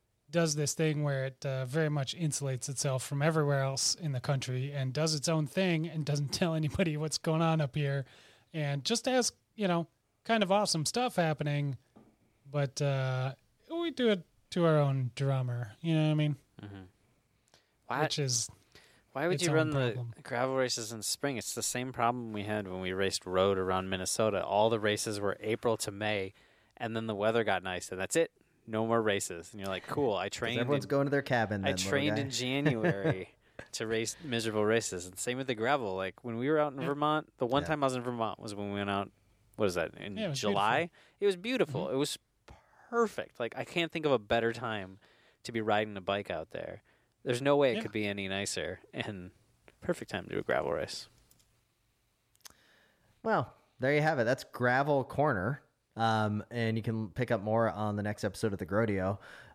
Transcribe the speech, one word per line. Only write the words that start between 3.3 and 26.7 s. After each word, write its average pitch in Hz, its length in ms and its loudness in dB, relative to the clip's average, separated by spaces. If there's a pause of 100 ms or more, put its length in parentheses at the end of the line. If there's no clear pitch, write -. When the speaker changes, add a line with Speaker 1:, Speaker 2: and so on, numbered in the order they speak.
Speaker 1:
else 135 340 0
in 151 180 -4
the 127 60 -2
country 131 520 -2
and 135 220 -2
does 156 200 0
its 147 140 -2
own 160 180 2
thing 170 420 0
and 151 180 -4
doesn't 147 280 0
<laughs> - 0 -
tell 165 220 0
anybody 156 420 0
what's 156 200 -2
going 160 240 2
on 160 200 4
up 139 140 -2
here, 139 300 0 (480)
and 143 300 -2
just 226 220 0
has, 254 260 2 (240)
you 208 120 0
know, 170 200 2 (360)
kind 226 200 4
of 180 80 2
awesome 190 340 2
stuff 247 320 0
happening, 147 600 0 (720)
but, 139 320 -2
uh, 131 520 0 (480)
we 339 100 -2
do 247 200 2
it 185 120 0 (280)
to 175 140 2
our 156 120 6
own 135 380 2
drummer, 127 680 -2
you 165 140 0
know 156 100 4
what 156 60 4
I - 20 4
mean? 151 220 2 (260)
Speaker 2:
Mm-hmm. 101 220 -12 (1040)
Why, 127 160 0
Speaker 1:
Which 151 160 -2
is 127 300 0 (600)
Speaker 2:
why 143 160 -2
would 185 80 2
Speaker 1:
its 165 80 -2
Speaker 2:
you 170 60 4
Speaker 1:
own 147 60 4
Speaker 2:
run 160 160 4
the 131 240 2
Speaker 1:
problem. 120 180 -8 (100)
Speaker 2:
gravel 131 320 0
races 120 380 0
in 110 80 -8
spring? 139 360 -2
It's - 160 -6
the 113 100 -6
same 127 280 -4
problem 120 400 0
we 104 120 -6
had 104 240 -2
when 92 120 -6
we 92 140 -2
raced 95 320 0
road 95 320 4
around 92 320 0
Minnesota. 95 560 0
All 104 240 4
the 113 100 0
races 104 400 -2
were 101 220 -2
April 113 360 0
to - 140 -6
May, 101 420 -4 (440)